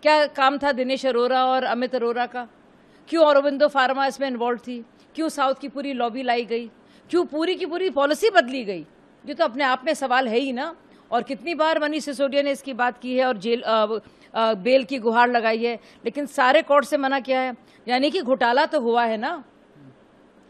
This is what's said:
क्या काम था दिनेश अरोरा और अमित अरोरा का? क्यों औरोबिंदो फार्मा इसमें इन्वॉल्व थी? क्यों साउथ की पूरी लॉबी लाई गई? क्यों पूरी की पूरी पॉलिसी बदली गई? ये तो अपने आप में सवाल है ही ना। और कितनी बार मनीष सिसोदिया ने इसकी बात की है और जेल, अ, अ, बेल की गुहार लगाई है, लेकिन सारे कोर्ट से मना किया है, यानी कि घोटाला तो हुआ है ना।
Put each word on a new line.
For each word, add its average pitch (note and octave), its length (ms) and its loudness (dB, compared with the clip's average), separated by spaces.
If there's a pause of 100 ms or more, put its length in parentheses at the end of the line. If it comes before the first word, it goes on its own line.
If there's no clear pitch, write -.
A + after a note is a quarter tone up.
क्या D4+ 240 4
काम C#4 320 0
था C#4+ 140 0
दिनेश B3+ 340 -2
अरोरा B3+ 400 2
और C4 180 0
अमित B3 300 -2
अरोरा A#3+ 320 -2
का? A#3+ 220 -12 (600)
क्यों D#4+ 180 6
औरोबिंदो C#4+ 420 4
फार्मा C4+ 380 2
इसमें C4+ 220 -4
इन्वॉल्व A#3+ 300 -4
थी? A#3+ 260 -12 (300)
क्यों D#4+ 140 -4
साउथ C4+ 260 0
की C4+ 140 -12
पूरी C#4 240 -8
लॉबी A#3+ 300 -4
लाई A#3+ 220 -2
गई? A3+ 260 -6 (400)
क्यों E4+ 140 2
पूरी D#4+ 300 -2
की E4+ 120 -8
पूरी F4 240 -2
पॉलिसी C#4+ 400 2
बदली C4+ 340 0
गई? F3+ 220 -8 (400)
ये D4 80 -8
तो E4 100 0
अपने C4+ 200 -2
आप C4 220 0
में D#4 80 0
सवाल C4 340 0
है A3 100 0
ही C4+ 140 -2
ना। D4 240 -8 (340)
और A#3 120 0
कितनी C4+ 320 -8
बार D#4 240 0
मनीष D4+ 260 -4
सिसोदिया C#4 380 -2
ने C#4+ 80 0
इसकी C4+ 220 -6
बात A#3+ 260 -2
की B3 180 -6
है B3+ 80 2
और B3+ 120 0
जेल, A#3 260 -2
अ, A3 240 2 (480)
अ, A3+ 200 2
बेल A#3+ 300 2
की C4+ 140 -6
गुहार A#3+ 320 4
लगाई A3+ 340 0
है, A#3 100 -2 (300)
लेकिन C#4 220 -4
सारे C4+ 360 2
कोर्ट C#4+ 220 4
से D4+ 120 -2
मना C4+ 240 0
किया C4 200 0
है, B3+ 140 -4 (340)
यानी C4 220 2
कि F#4 100 -2
घोटाला B3+ 460 2
तो D4+ 140 0
हुआ A#3 240 2
है A3+ 120 -2
ना। C4+ 280 -6 (1040)